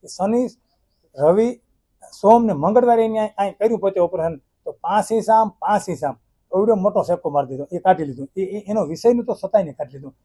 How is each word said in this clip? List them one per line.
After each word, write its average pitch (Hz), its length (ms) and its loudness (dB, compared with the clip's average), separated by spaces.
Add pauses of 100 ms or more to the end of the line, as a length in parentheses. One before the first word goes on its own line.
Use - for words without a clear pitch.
એ - 40 -20
શનિ, 226 400 -2 (720)
રવિ, 208 420 2 (600)
સોમ 233 240 6
ને 208 80 0
મંગળવારે 214 520 2
એને 220 140 -2
અહીં, 214 180 -2
અહીં 196 200 -4
કર્યું 220 220 0
પોતે 196 200 0
ઓપરેશન. 165 360 -2
તો - 360 -16
પાંચ 196 400 -2
ઇંચ 220 180 -2
આમ, 220 200 4
પાંચ 196 400 -2
ઇંચ 147 140 -6
આમ, 139 140 -4 (400)
એવડો 220 180 4
મોટો 190 260 0
શેકો 170 280 -2
મારી 143 180 -2
દીધો, 135 240 -10
એ 175 60 -8
કાઢી 175 260 2
લીધું. 139 240 -10 (100)
એ, 190 40 -4
એ, 190 260 -8
એનો 208 180 -2
વિષયનું 240 400 0
તો 233 80 -6
સતાઈને 190 380 -6
કાઢી 139 220 -12
લીધું. 139 320 -18